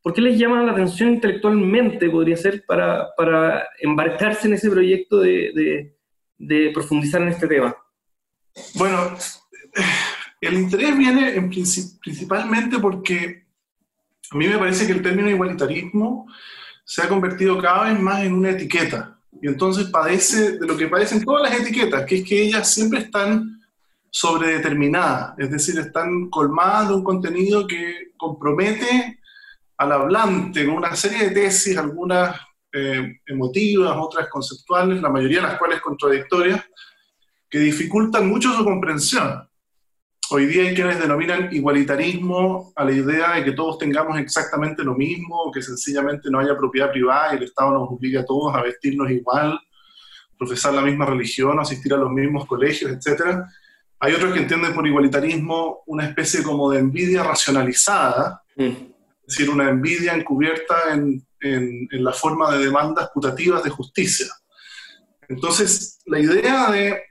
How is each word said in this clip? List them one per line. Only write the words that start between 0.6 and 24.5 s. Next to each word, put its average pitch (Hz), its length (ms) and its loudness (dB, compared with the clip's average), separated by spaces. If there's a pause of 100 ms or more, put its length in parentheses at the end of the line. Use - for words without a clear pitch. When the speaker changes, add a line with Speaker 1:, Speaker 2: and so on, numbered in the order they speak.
Speaker 1:
la 233 100 2
atención 190 420 2
intelectualmente, 208 920 2
podría 165 280 2
ser, 196 300 -2
para, 175 500 0
para 160 500 2 (140)
embarcarse 165 680 0
en 214 80 4
ese 202 160 2
proyecto 185 480 4
de, 180 360 4
de, 151 420 -2 (420)
de 151 340 2
profundizar 151 500 0
en 175 80 0
este 170 180 -2
tema? 131 260 2 (1000)
Speaker 2:
Bueno, 180 420 0 (1200)
el 170 140 -2
interés 196 420 2
viene 254 380 4
en 185 160 0
princip-, 185 500 -4
principalmente 220 760 -2
porque 180 720 -2 (800)
a 143 60 -6
mí 151 100 0
me 208 100 2
parece 185 300 0
que 185 60 2
el 185 100 0
término 190 260 2
igualitarismo 185 960 -2 (580)
se - 180 -6
ha 170 60 0
convertido 185 520 2
cada 185 300 2
vez 208 100 2
más 196 220 0
en 185 120 0
una 190 160 2
etiqueta. 160 680 -4 (260)
Y 143 60 -2
entonces 185 380 0
padece 185 720 2
de 165 80 -4
lo 160 100 0
que 156 120 -2
padecen 214 340 2
todas 285 200 2
las 247 180 0
etiquetas, 220 460 0
que 185 100 0
es 185 80 0
que 202 180 2
ellas 214 300 0
siempre 220 280 0
están 214 600 -2 (500)
sobredeterminadas, 160 1300 0